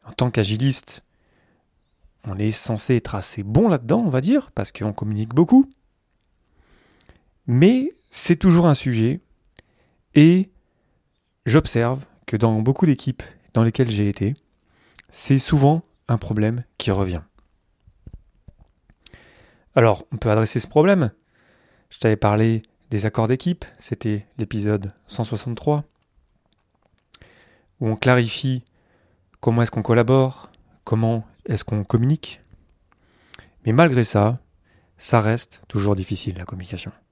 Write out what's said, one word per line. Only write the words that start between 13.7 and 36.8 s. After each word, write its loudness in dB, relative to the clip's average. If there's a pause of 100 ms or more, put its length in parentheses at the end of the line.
j'ai 0
été, -4 (720)
c'est 0
souvent 2 (240)
un 0
problème -2 (140)
qui -6
revient. -2 (2500)
Alors, 2
on -8
peut -2
adresser 0
ce -12
problème. 2 (800)
Je -20
t'avais 2
parlé 0 (280)
des -4
accords -2
d'équipe, -4 (120)
c'était -8 (140)
l'épisode -4 (120)
cent -8
soixante-trois, -4 (2000)
où -4
on -2
clarifie 0 (760)
comment 2
est-ce 0
qu'on -6
collabore, 2 (360)
comment -2 (220)
est-ce -4
qu'on -4
communique. -2 (1200)
Mais 0
malgré 4
ça, 0 (580)
ça 0
reste -4
toujours -2
difficile, -8
la -14
communication. -12 (200)